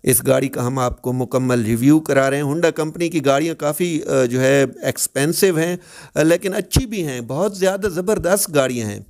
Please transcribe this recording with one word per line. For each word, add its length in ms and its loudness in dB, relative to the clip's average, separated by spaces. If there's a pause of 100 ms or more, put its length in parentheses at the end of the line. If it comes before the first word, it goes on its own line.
इस 160 2
गाड़ी 260 2
का 140 -6
हम 180 -2
आपको 320 -2
मुकम्मल 520 0
रिव्यू 360 4
करा 280 2
रहे 160 0
हैं। 100 -2
Honda 180 2
कंपनी 380 -4
की 100 -2
गाड़ियाँ 360 2
काफ़ी, 440 -2
अ, 260 0
जो 140 -2
है 340 4 (120)
एक्सपेंसिव 720 0
हैं, 200 -2 (360)
अ, 80 2
लेकिन 300 2
अच्छी 320 -2
भी 160 -6
हैं, 260 -6
बहुत 300 -4
ज़्यादा 320 0
ज़बरदस्त 640 0
गाड़ियाँ 380 0
हैं। 200 -10